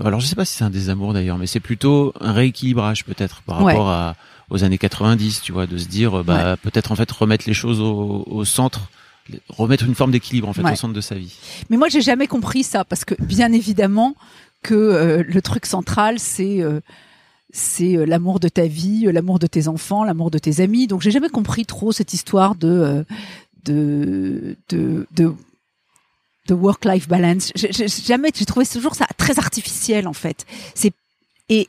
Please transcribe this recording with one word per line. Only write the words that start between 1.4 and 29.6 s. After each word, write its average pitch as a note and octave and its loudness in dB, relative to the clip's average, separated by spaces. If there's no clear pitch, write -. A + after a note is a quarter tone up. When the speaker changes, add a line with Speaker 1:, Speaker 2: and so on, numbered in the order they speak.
Speaker 1:
c'est G#2+ -2
plutôt C#3 2
un G#2+ -2
rééquilibrage A#2 0
peut-être - -6
par - -2
Speaker 2:
Ouais. F#3 6
Speaker 1:
rapport G#2 4
à, E2+ -2
aux G2 0
années F#2+ 2
quatre-vingt-dix, G#2 0
tu - -10
vois, F2+ -2
de F2 -6
se F2 -6
dire, F#2+ 0
euh, - -4
bah, F2 2
Speaker 2:
Ouais. F#2 0
Speaker 1:
peut-être - -2
en G#2 0
fait A2+ 0
remettre A2 0
les A2 0
choses A#2 -2
au, G#2 -2
au G#2+ -4
centre, A#2+ -2
remettre A#2 2
une B2 2
forme C3 2
d'équilibre A#2+ 0
en G2+ -4
fait E3+ -4
Speaker 2:
Ouais. E3+ 2
Speaker 1:
au - -2
centre A2+ -6
de G#2 -6
sa G2+ -8
vie. F2+ -12
Speaker 2:
Mais A3+ 2
moi D4+ 4
j'ai C#4 2
jamais B3+ 2
compris C4 -2
ça, G3 -2
parce - -6
que - -4
bien A#3 2
évidemment G#3+ 2
que, A3+ 0
euh, F3 4
le F#3 2
truc - -4
central G#3+ 0
c'est, G3 -2
euh, D3+ -2
c'est, - 0
euh, D#3 4
l'amour E3+ 2
de E3+ 2
ta E3+ 2
vie, G3 0
euh, - 4
l'amour F3 2
de E3 0
tes D#3 0
enfants, G3 -2
l'amour E3 -2
de D#3+ -2
tes D3+ 0
amis. A3+ 2
Donc F#3+ -2
j'ai G#3 4
jamais C#4 2
compris A#3 -2
trop - -4
cette - -2
histoire G3 2
de, E3 0
euh, D#3 2
de, D3 -2
de, D#3+ -2
de, E3 4
de F3+ 2
work-life F#3 2
balance. F3+ 2
J'ai, G3+ -2
j'ai G#3 -2
jamais, B3+ 0
j'ai - -2
trouvé B3 2
toujours A#3+ -4
ça - -2
très C#4 0
artificiel - -2